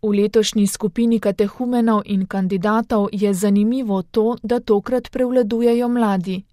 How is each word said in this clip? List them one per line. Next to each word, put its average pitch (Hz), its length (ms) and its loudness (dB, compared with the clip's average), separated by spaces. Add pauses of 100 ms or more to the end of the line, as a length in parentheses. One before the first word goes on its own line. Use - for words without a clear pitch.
V 220 60 -2
letošnji 208 580 2
skupini 226 540 0
katehumenov 220 840 0
in 190 220 -2
kandidatov 202 840 -2
je 202 220 0
zanimivo 208 680 0
to, 226 400 0
da 240 180 -2
tokrat 240 500 -2
prevladujejo 240 800 0
mladi. 196 540 0 (100)